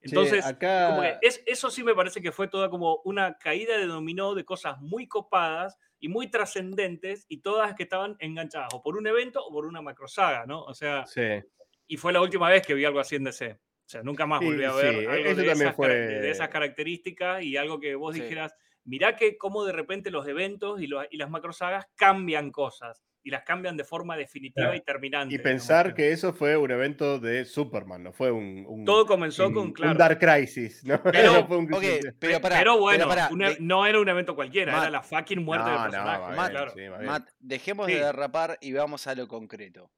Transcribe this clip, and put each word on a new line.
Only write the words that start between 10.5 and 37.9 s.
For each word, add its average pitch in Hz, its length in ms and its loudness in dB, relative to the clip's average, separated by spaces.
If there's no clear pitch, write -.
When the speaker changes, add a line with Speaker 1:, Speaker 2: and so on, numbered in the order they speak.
Speaker 2:
O 131 100 -16
sea, 143 320 -4
Speaker 1:
Sí. - 160 -6
Speaker 2:
y 151 100 -10
fue 175 160 -2
la 180 80 6
última 185 280 2
vez 185 160 6
que 151 80 0
vi 139 120 0
algo 143 160 2
así 143 140 -4
en 135 100 -4
D 131 80 -4
C. 120 180 -10
O - 400 -20
sea, 117 120 -14
nunca 147 240 -4
más 151 120 0
Speaker 1:
Sí, 170 60 0
Speaker 2:
volví 151 180 0
a 135 80 0
Speaker 1:
sí, 135 60 0
Speaker 2:
ver 139 180 4
Speaker 1:
e-, - 20 -2
Speaker 2:
algo 147 160 0
Speaker 1:
eso 185 160 2
Speaker 2:
de 170 60 2
Speaker 1:
también 151 200 4
Speaker 2:
esas - 80 0
cara-, 135 200 4
de, 120 120 2
de - 120 -4
Speaker 1:
fue 143 100 -2
Speaker 2:
esas 156 200 -4
características 170 960 -6
y 139 140 -4
algo 151 220 -4
que 143 160 -6
vos 156 200 -6
Speaker 3:
Sí. 165 60 -6
Speaker 2:
dijeras, 120 340 -8
"Mirá 170 300 0
que 214 220 2
cómo 202 280 -4
de 190 80 -4
repente 190 380 -8
los 143 160 -6
eventos 202 540 -6
y 147 60 -8
lo-, 139 220 -6
y 156 80 -14
las 147 120 -6
macrosagas 170 680 -6
cambian 175 560 4
cosas, 120 520 -6
y 139 80 -10
las 135 120 -6
cambian 175 340 -4
de 143 60 -6
forma 170 320 -8
definitiva 135 520 -4
Speaker 4:
Claro. - 100 0
Speaker 2:
y 151 40 -8
terminante", 139 520 -4
Speaker 1:
Y 139 60 -4
Speaker 2:
digamos, 131 120 2
Speaker 1:
pensar 160 260 6
Speaker 2:
pero 175 80 -4
Speaker 1:
que 151 160 4
eso 165 220 0
fue 151 220 2
un 143 140 4
evento 139 500 0
de 117 260 -2
Superman, 98 580 -6
no 92 100 -14
fue 131 180 0
un... 98 360 -6
un, 110 180 -8
Speaker 2:
Todo 208 220 6
comenzó 185 400 2
Speaker 1:
un, - 80 0
Speaker 2:
con, 208 80 0
Speaker 1:
un 156 100 -6
Speaker 2:
claro. 160 240 2
Speaker 1:
Dark 165 220 8
Crisis, 139 680 4
¿no? 143 180 0
<laughs> 185 80 6
Speaker 2:
Pero 175 220 10
Speaker 1:
No 175 140 8
fue 175 100 0
un 170 160 0
Speaker 3:
ok, 190 60 0
Speaker 1:
Crisis. 156 400 0
Speaker 3:
pero 165 160 0
Speaker 2:
Pe-, 160 60 2
Speaker 3:
pará, 180 180 4
Speaker 2:
pero 214 140 6
Speaker 3:
pero 220 80 6
Speaker 2:
bueno, 202 260 6
Speaker 3:
pará, 175 240 2
Speaker 2:
un 175 100 -2
e-, 196 80 4
Speaker 3:
de- 156 100 -2
Speaker 2:
no 185 280 4
era 214 120 6
un 202 80 4
evento 175 280 0
cualquiera, 143 360 -2
Speaker 3:
Matt. 160 120 2
Speaker 2:
era 151 80 0
la 147 100 -4
fucking 165 420 -4
muerte 160 220 -2
Speaker 1:
No, 120 60 0
Speaker 2:
del 120 60 0
Speaker 1:
no, 117 120 -2
Speaker 2:
personaje, 98 300 -4
Speaker 1:
más - 0 -
bien, 180 160 -2
Speaker 2:
claro. 139 240 -6
Speaker 1:
sí, 98 140 -14
más 92 100 -14
bien. 107 120 -6
Speaker 3:
Matt, 151 180 -6
dejemos 185 480 -6
Speaker 2:
Sí. 185 60 0